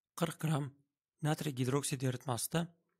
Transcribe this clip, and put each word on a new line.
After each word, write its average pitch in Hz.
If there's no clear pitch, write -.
Qirq 160
gram 151
natriy 151
gidroksid 131
eritmasida 131